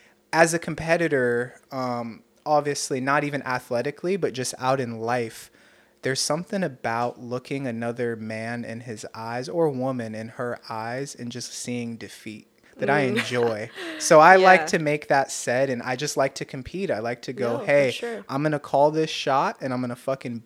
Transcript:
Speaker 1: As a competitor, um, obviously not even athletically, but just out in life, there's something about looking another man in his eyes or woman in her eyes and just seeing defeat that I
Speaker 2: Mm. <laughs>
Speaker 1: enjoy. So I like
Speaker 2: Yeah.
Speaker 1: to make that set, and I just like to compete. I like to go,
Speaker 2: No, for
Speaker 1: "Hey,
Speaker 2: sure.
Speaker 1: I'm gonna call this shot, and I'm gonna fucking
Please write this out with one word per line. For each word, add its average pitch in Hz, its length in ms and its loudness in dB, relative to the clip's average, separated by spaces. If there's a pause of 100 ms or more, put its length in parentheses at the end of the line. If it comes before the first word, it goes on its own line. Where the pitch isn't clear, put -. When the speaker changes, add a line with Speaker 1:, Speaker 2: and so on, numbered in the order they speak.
(320)
Speaker 1:
As 165 220 6
a 165 60 0
competitor, 147 1000 0 (120)
um, 120 500 -6 (240)
obviously 143 560 0
not 139 220 2
even 143 180 -4
athletically, 127 760 -4
but 156 180 -2
just 127 260 -6
out 131 200 0
in 117 200 -6
life, 117 500 -4 (540)
there's 131 180 -2
something 175 420 -4
about 120 560 -4
looking 123 480 -8
another 117 480 -4
man 110 480 -8
in 113 180 -12
his 117 320 -12
eyes 120 360 -8
or 170 180 0
woman 127 480 -4
in 110 140 -10
her 120 300 -8 (100)
eyes 120 460 -8
and 120 160 -12
just 123 200 -10
seeing 117 460 -8
defeat 107 500 -16 (300)
that - 140 0
I 143 140 2
Speaker 2:
Mm. 123 120 0
<laughs> - 0 -
Speaker 1:
enjoy. 117 520 0 (280)
So 160 220 8
I 175 160 12
like 185 260 10
Speaker 2:
Yeah. 151 60 -4
Speaker 1:
to 175 120 0
make 151 280 -2
that 139 240 2
set, 131 400 0
and 120 100 -4
I 127 140 -4
just 147 200 -4
like 135 200 0
to 143 100 -10
compete. 156 460 -8
I 107 80 -4
like 117 240 -6
to 131 100 -10
go, 120 200 -2
Speaker 2:
No, 117 80 -4
for 104 40 -10
Speaker 1:
"Hey, 139 240 4
Speaker 2:
sure. 220 400 -6
Speaker 1:
I'm 139 140 -2
gonna 151 160 0
call 147 320 4
this 156 180 0
shot, 151 520 0
and 131 120 -4
I'm 123 80 -2
gonna 123 140 -6
fucking 131 500 -6